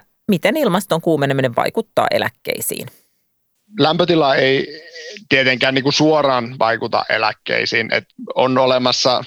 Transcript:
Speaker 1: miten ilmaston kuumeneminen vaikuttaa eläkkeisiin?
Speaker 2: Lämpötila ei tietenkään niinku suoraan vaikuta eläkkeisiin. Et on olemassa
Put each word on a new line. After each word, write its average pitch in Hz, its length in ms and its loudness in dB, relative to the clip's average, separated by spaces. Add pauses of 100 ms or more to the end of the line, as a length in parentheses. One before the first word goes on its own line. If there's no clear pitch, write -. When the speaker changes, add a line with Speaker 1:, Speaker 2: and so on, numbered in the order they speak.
(280)
Speaker 1:
miten 202 280 0
ilmaston 196 440 0
kuumeneminen 139 560 0
vaikuttaa - 540 -2
eläkkeisiin? - 760 -6 (920)
Speaker 2:
Lämpötila 160 560 2
ei 135 480 0 (460)
tietenkään 131 460 2
niinku 135 180 0
suoraan 139 680 2
vaikuta 113 500 0
eläkkeisiin. 113 840 -2
Et 110 100 -2 (300)
on 127 240 2
olemassa 127 680 0